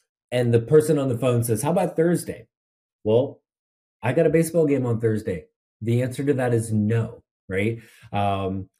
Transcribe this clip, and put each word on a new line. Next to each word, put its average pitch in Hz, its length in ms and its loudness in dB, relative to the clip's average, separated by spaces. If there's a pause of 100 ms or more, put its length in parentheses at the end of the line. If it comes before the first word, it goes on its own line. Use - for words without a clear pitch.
(320)
and 120 220 0
the 113 80 4
person 151 360 4
on 135 120 -2
the 117 80 -2
phone 120 260 0
says, 113 200 -2
"How 147 80 0
about 180 260 0
Thursday?" 170 500 -2 (560)
Well, - 380 0 (640)
I 127 100 0
got 165 120 4
a 156 60 2
baseball 160 340 2
game 135 200 0
on 113 140 -2
Thursday. 107 460 -4 (360)
The 117 200 0
answer 127 220 -4
to 143 120 2
that 123 180 -2
is 110 180 0
no, 110 520 -2 (240)
right? 104 320 -2 (320)
Um, 98 580 -2 (100)